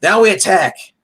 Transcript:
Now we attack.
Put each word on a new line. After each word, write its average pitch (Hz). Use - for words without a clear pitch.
Now 214
we 220
attack. 185